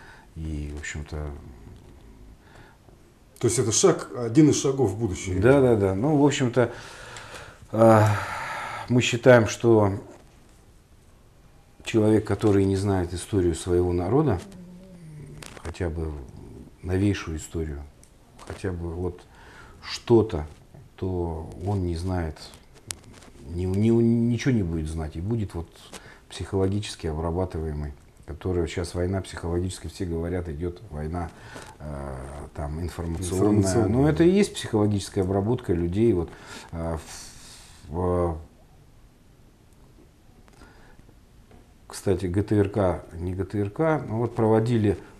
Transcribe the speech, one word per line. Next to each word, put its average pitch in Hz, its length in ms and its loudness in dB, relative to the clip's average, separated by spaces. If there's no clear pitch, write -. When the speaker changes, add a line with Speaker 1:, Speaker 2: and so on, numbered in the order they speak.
Speaker 1:
и, 78 400 -8
в 73 40 -10
общем-то, 76 520 -10
Speaker 2:
То - 80 -2
есть 110 120 0
это 110 120 0
шаг, - 460 4
один 123 320 6
из - 100 4
шагов 135 300 2
в 98 80 -4
будущее. 92 420 -2
Speaker 1:
Да, 135 220 8
да, 120 140 6
да. 98 180 2
Ну, 139 240 2
в 143 80 6
общем-то, 127 460 2
а, 110 360 8
мы 123 120 4
считаем, 117 460 6
что 110 440 4
человек, 107 420 4
который 98 400 4
не 98 100 2
знает 95 380 0
историю 87 400 0
своего 90 400 0
народа, 98 480 0
хотя 85 280 -6
бы 78 200 -6
новейшую 92 560 0
историю, 76 460 -8
хотя - 240 -8
бы 85 240 -6
вот 90 260 -6
что-то, 104 640 2
то 85 520 -4
он 95 220 -2
не 85 100 -2
знает, 85 420 -4
не, 87 160 -4
не, 101 260 2
ничего 117 600 2
не 110 120 2
будет 82 240 -2
знать 80 280 -6
и 82 60 -6
будет 104 320 -4
вот 82 140 -8
психологически 98 760 -4
обрабатываемый, 80 880 -4
который 87 420 -4
сейчас - 260 -6
война 90 280 -2
психологически, 87 640 -6
все 92 180 -8
говорят, 85 440 -4
идет 85 400 -8
война, 80 400 -8
э, 71 360 -10
там, 76 260 -6
информационная. 90 760 0
Speaker 2:
Информационная. 98 300 2
Speaker 1:
Но 135 200 4
это 160 160 4
и 180 40 8
есть 196 240 4
психологическая 101 680 0
обработка 98 480 0
людей. 90 400 2
Вот, 87 180 0
э, 82 240 -6
в, 71 60 -12
в, 87 440 0
кстати, 95 380 -2
Г 90 180 0
Т 107 120 -2
Р 98 140 4
К, 92 440 0
не 90 200 -6
Г 92 120 -4
Т 104 140 -4
Р 101 100 -2
К, 160 380 0
но 113 120 -4
вот 117 160 -4
проводили, 110 600 4